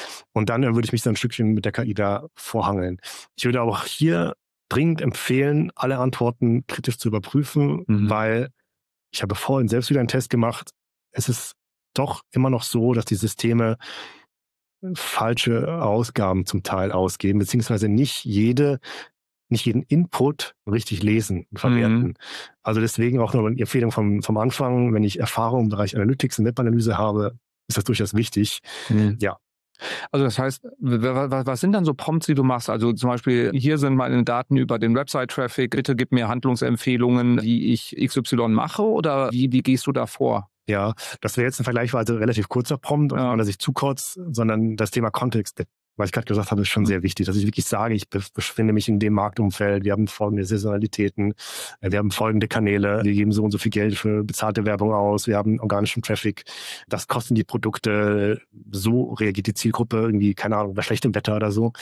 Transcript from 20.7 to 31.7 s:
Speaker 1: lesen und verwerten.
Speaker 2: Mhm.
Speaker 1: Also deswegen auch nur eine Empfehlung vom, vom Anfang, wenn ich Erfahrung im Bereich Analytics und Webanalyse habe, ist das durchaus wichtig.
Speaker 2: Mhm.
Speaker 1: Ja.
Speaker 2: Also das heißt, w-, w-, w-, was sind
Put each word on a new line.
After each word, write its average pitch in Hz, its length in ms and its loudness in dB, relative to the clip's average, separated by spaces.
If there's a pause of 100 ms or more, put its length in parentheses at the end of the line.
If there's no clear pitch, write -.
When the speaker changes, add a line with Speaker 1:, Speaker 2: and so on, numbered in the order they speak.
Speaker 1:
lesen 104 480 0
und 104 100 -14
verwerten. 117 420 2
Speaker 2:
Mhm. 90 120 -2 (480)
Speaker 1:
Also 110 180 0
deswegen 117 400 0
auch 110 140 0
nur 107 120 4
eine 113 120 0
Empfehlung 117 340 0
vom, 104 300 2
vom 107 160 0
Anfang, 123 560 2
wenn 107 100 4
ich 101 160 -2
Erfahrung 117 440 0
im 107 40 2
Bereich 101 260 -2
Analytics 123 440 0
und 110 80 2
Webanalyse 117 500 2
habe, 104 400 0 (320)
ist - 80 -4
das - 80 0
durchaus 110 300 0
wichtig. 107 460 0 (280)
Speaker 2:
Mhm. 107 320 2
Speaker 1:
Ja. 98 160 -2 (760)
Speaker 2:
Also 139 120 2
das 123 140 0
heißt, 135 240 -2 (160)
w-, 120 240 0
w-, 131 280 0
w-, 131 160 -2
was 131 140 -2
sind 190 120 2